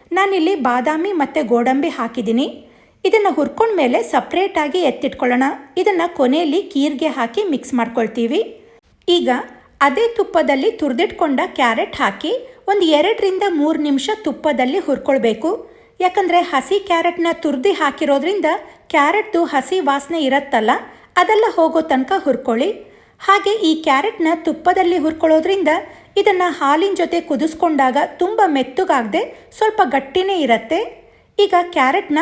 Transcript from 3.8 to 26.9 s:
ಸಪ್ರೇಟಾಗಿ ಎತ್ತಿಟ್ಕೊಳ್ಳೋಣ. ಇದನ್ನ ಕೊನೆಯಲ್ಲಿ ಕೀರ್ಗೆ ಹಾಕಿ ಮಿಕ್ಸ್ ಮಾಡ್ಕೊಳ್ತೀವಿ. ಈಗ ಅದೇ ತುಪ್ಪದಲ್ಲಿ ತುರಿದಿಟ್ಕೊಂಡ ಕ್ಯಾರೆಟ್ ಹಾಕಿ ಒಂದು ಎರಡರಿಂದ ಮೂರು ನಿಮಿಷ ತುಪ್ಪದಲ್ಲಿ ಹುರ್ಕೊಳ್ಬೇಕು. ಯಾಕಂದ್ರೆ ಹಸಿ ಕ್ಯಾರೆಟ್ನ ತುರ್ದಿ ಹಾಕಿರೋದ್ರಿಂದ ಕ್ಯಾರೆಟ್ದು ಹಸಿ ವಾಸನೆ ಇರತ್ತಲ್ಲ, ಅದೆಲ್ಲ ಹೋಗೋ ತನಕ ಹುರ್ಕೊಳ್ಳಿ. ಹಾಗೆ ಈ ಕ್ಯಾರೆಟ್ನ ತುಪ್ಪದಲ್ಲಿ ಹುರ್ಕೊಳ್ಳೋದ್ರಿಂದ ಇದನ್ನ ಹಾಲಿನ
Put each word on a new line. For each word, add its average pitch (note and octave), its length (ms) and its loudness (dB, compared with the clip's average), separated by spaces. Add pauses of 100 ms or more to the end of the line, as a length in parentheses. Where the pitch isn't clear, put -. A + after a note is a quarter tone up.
ಸಪ್ರೇಟಾಗಿ E4 760 -2
ಎತ್ತಿಟ್ಕೊಳ್ಳೋಣ. B3+ 640 0 (340)
ಇದನ್ನ F#4 300 2
ಕೊನೆಯಲ್ಲಿ D#4 540 0
ಕೀರ್ಗೆ D4 460 -2
ಹಾಕಿ B3+ 360 -4
ಮಿಕ್ಸ್ D#4 300 -4
ಮಾಡ್ಕೊಳ್ತೀವಿ. A#3 880 -2 (480)
ಈಗ E4+ 200 2 (520)
ಅದೇ C#4+ 260 2
ತುಪ್ಪದಲ್ಲಿ E4 640 0
ತುರಿದಿಟ್ಕೊಂಡ D4 720 -2
ಕ್ಯಾರೆಟ್ A3+ 500 -2
ಹಾಕಿ D4+ 520 -4 (200)
ಒಂದು G4+ 140 2
ಎರಡರಿಂದ F#4 680 2
ಮೂರು D#4+ 300 0
ನಿಮಿಷ C#4+ 300 -2 (140)
ತುಪ್ಪದಲ್ಲಿ C#4+ 560 -2
ಹುರ್ಕೊಳ್ಬೇಕು. C4+ 920 -2 (300)
ಯಾಕಂದ್ರೆ F4+ 400 2
ಹಸಿ F4 400 0
ಕ್ಯಾರೆಟ್ನ F4 540 0
ತುರ್ದಿ D4+ 380 0
ಹಾಕಿರೋದ್ರಿಂದ D4+ 720 0 (440)
ಕ್ಯಾರೆಟ್ದು E4+ 540 2
ಹಸಿ D#4+ 360 -2
ವಾಸನೆ C#4+ 420 -2
ಇರತ್ತಲ್ಲ, C4 500 0 (460)
ಅದೆಲ್ಲ G#4 280 4 (100)
ಹೋಗೋ D#4+ 260 2
ತನಕ C4 360 0
ಹುರ್ಕೊಳ್ಳಿ. C4+ 720 -2 (320)
ಹಾಗೆ G4+ 280 2
ಈ E4+ 240 2
ಕ್ಯಾರೆಟ್ನ D#4+ 600 0
ತುಪ್ಪದಲ್ಲಿ F4 640 0
ಹುರ್ಕೊಳ್ಳೋದ್ರಿಂದ D#4+ 720 2 (500)
ಇದನ್ನ G4 280 2
ಹಾಲಿನ D#4+ 480 0